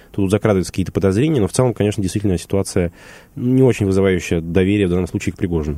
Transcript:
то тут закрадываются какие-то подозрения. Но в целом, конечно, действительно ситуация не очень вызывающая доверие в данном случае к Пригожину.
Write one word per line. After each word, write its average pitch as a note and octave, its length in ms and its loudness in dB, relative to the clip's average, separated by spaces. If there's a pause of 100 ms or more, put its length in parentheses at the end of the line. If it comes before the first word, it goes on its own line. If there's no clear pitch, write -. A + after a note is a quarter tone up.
(120)
то - 60 -8
тут G2 120 0
закрадываются G2+ 420 0
какие-то F#2 200 -4
подозрения. A2 500 0
Но F#2+ 60 0
в - 60 -6
целом, B2+ 200 2
конечно, G#2 300 -2
действительно G2 340 -2
ситуация F#2 540 -2 (440)
не C3 280 2
очень A2+ 240 2
вызывающая F#2+ 540 2
доверие F#2+ 440 2
в F2 60 0
данном F2+ 160 0
случае - 260 -4
к - 40 -14
Пригожину. D#2 400 -2